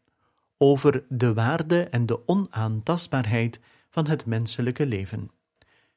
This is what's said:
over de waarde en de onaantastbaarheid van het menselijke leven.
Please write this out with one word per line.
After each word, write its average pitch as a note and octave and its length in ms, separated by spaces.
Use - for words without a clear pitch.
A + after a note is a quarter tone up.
over C#3 520
de B2 240
waarde D#3+ 500
en A#2+ 220
de A2+ 220
onaantastbaarheid A#2 1300
van D#3 180
het D#3 180
menselijke A#2 600
leven. G#2 460